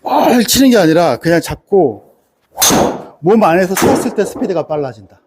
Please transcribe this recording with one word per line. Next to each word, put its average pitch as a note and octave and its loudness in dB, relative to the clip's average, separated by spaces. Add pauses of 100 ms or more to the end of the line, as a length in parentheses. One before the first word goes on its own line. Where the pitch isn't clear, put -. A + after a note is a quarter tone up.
뭘 B3 2
치는 C4 2
게 A#3+ 4
아니라 D#3+ 2
그냥 E3 0
잡고 D#3 -4 (1040)
몸 G#3 2
안에서 F3+ 0
쳤을 - -2
때 G#3 -2
스피드가 F#3 -6
빨라진다. A#2+ -10